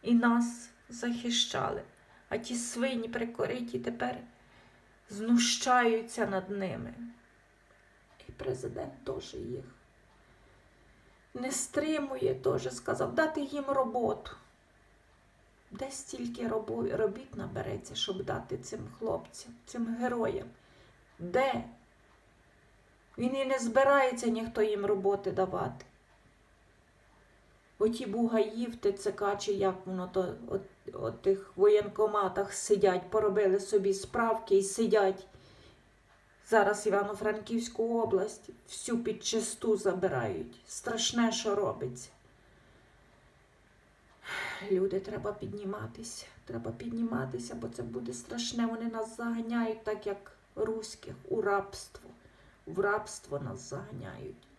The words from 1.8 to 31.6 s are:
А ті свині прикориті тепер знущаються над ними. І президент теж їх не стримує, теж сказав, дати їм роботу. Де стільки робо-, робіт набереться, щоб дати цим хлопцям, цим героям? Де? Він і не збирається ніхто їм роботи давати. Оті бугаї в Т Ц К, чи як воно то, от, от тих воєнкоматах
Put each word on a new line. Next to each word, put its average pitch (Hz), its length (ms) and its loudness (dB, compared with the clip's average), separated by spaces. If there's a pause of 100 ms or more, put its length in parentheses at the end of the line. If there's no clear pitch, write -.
А 220 80 -2
ті 240 180 -6
свині 233 520 -2
прикориті 233 720 -4
тепер 240 380 -4 (920)
знущаються 233 1160 4
над 190 240 -2
ними. 202 440 -4 (1400)
І - 20 -18
президент - 760 -6
теж - 280 -8
їх 127 300 -8 (1700)
не 247 180 -4
стримує, 285 840 0
теж - 400 0
сказав, 254 400 -2
дати 311 260 2
їм 277 240 -4
роботу. 240 680 0 (1400)
Де 269 200 -6
стільки 240 560 -6
робо-, 220 500 -2
робіт 220 380 -2
набереться, - 600 -6
щоб 185 280 -2
дати - 340 -4
цим - 220 -10 (200)
хлопцям, - 540 -6 (120)
цим 233 340 -4
героям? 240 480 -2 (720)
Де? 240 440 2 (1500)
Він 254 180 0
і 269 100 0
не 262 140 2
збирається 254 680 6
ніхто 226 340 0
їм 208 240 2
роботи 196 460 2
давати. 185 540 -2 (1900)
Оті 233 260 2
бугаї 226 640 0
в - 80 -8
Т 202 160 2
Ц 202 200 -2
К, 202 240 0
чи 202 180 -2
як 190 220 2 (100)
воно 185 220 -4
то, 185 280 0 (120)
от, 190 140 -2 (320)
от - 280 -6
тих 190 340 2
воєнкоматах 202 1000 4